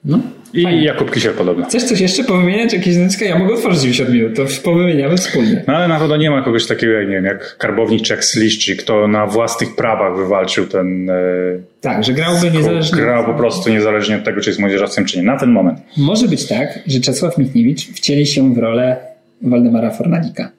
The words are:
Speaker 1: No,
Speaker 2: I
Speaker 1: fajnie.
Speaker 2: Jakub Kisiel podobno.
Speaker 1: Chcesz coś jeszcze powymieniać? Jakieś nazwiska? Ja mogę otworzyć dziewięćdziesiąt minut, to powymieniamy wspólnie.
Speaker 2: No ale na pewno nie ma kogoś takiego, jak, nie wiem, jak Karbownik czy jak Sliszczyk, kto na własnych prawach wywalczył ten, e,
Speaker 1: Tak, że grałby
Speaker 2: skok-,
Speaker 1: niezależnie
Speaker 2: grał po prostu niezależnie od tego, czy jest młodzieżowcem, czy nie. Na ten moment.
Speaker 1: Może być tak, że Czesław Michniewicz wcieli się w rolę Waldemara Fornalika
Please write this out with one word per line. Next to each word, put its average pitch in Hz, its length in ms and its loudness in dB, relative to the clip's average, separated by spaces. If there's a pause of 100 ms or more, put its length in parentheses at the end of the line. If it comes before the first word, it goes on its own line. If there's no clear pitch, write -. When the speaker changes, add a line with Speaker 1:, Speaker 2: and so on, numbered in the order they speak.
Speaker 1:
No, 151 140 2 (340)
Speaker 2:
I 170 100 2
Speaker 1:
fajnie. 170 200 2
Speaker 2:
Jakub 143 280 0
Kisiel - 220 0
podobno. 90 320 0
Speaker 1:
Chcesz 240 180 -2
coś 202 160 0
jeszcze 185 240 0
powymieniać? 190 500 0
Jakieś 180 240 0
nazwiska? 185 280 0
Ja 170 140 0
mogę 190 140 0
otworzyć 208 280 0
dziewięćdziesiąt 123 320 0
minut, 113 220 2
to 135 100 -2 (180)
powymieniamy 170 540 2
wspólnie. - 500 0
Speaker 2:
No 139 80 0
ale 175 120 0
na 160 120 0
pewno 151 180 2
nie 156 120 2
ma 139 120 0
kogoś 117 260 0
takiego, 113 260 0
jak, 104 140 0
nie 98 60 -2
wiem, 95 120 -2
jak 98 320 -6
Karbownik 110 440 0
czy 110 120 -2
jak - 120 -4
Sliszczyk, 104 540 0
kto 107 280 0
na 104 200 2
własnych 113 480 -2
prawach 98 420 0
wywalczył 95 500 0
ten, 92 420 -2
e, 92 40 0 (680)
Speaker 1:
Tak, 110 220 -2
że 127 100 0
grałby 175 340 0
Speaker 2:
skok-, 165 60 2
Speaker 1:
niezależnie 160 480 0
Speaker 2:
grał 117 240 2
po 113 80 0
prostu - 360 0
niezależnie 107 480 2
od 101 60 -6
tego, 104 180 -2
czy 104 80 -2
jest 92 100 -2
młodzieżowcem, 98 460 0
czy - 120 -4
nie. 87 60 0
Na 127 160 2
ten 131 120 2
moment. 90 280 2 (180)
Speaker 1:
Może 202 300 2
być 143 200 0
tak, 127 400 -4
że 135 120 0
Czesław 139 380 0
Michniewicz 131 500 2
wcieli 143 380 0
się 135 280 2
w 117 40 0
rolę 120 400 0 (440)
Waldemara 120 500 2
Fornalika - 680 -4